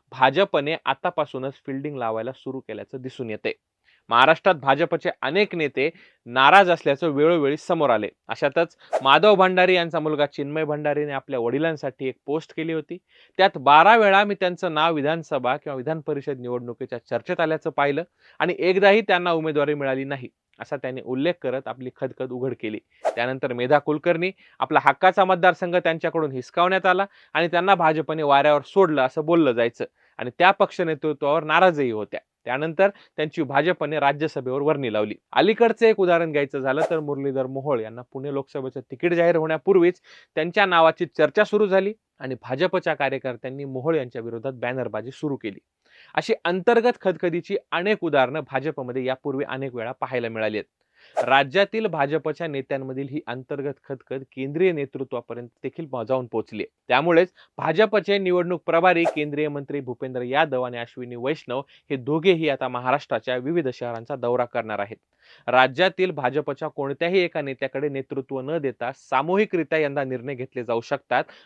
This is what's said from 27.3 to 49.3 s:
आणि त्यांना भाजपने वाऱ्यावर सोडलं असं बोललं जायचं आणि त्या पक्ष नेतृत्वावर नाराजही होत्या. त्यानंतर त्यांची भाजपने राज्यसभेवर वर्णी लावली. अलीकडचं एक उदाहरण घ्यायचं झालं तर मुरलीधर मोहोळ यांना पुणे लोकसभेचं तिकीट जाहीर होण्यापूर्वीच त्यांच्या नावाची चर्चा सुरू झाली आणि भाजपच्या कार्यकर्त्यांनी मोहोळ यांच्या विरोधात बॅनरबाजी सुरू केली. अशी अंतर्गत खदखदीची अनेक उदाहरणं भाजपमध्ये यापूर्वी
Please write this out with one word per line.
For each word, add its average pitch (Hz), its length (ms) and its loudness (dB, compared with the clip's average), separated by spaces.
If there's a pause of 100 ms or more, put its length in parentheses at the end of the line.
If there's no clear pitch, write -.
आणि 165 140 0
त्यांना 175 280 4
भाजपने 160 480 0
वाऱ्यावर 143 420 4
सोडलं 160 360 2
असं 151 240 -2
बोललं 160 260 4
जायचं 117 340 -2 (340)
आणि 123 200 -8
त्या 180 120 8
पक्ष 196 300 -2
नेतृत्वावर 156 640 -2
नाराजही 156 480 4
होत्या. 107 280 -6 (260)
त्यानंतर 156 440 0 (280)
त्यांची 156 260 -4
भाजपने 147 560 -2
राज्यसभेवर 143 640 -2
वर्णी 143 320 0
लावली. 107 220 -2 (160)
अलीकडचं 220 540 2
एक 220 140 4
उदाहरण 170 320 2
घ्यायचं 143 280 -2
झालं 131 300 -2
तर 160 100 -2
मुरलीधर 139 460 -4
मोहोळ 135 360 -4
यांना 113 200 -12 (120)
पुणे 139 200 -10
लोकसभेचं 135 480 -8
तिकीट 170 320 -4
जाहीर 170 220 4
होण्यापूर्वीच 170 640 2 (340)
त्यांच्या 175 300 0
नावाची 170 400 4 (120)
चर्चा 156 260 4
सुरू 208 240 2
झाली 190 260 0 (260)
आणि 131 160 -8
भाजपच्या 165 580 -2
कार्यकर्त्यांनी 135 720 -6
मोहोळ 135 300 -4
यांच्या 127 260 -6
विरोधात 117 320 -10
बॅनरबाजी 120 580 -6
सुरू 143 240 -6
केली. 104 240 -10 (560)
अशी 220 180 -2 (120)
अंतर्गत 226 560 2
खदखदीची 175 560 -4 (140)
अनेक 185 320 -2
उदाहरणं 143 380 2 (100)
भाजपमध्ये 131 540 -6
यापूर्वी 131 380 -4